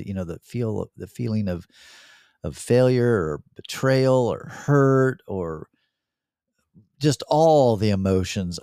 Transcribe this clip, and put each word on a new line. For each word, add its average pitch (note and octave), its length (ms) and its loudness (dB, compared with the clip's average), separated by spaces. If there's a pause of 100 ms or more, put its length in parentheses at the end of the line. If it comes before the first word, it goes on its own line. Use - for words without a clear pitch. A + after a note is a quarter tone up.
you G2 100 -8
know, F#2+ 100 -6
the E2+ 160 -10
feel, A2 560 -6
the - 100 -14
feeling A2 420 -6
of, F2 180 -6 (760)
of D2 140 -8
failure B2 520 2
or D#2+ 340 -2 (120)
betrayal C3 800 0
or - 180 -10
hurt C3+ 760 2
or E2 420 -8 (1300)
just C#3 300 0
all D3+ 480 4
the G#2 140 0
emotions. F#2+ 720 -2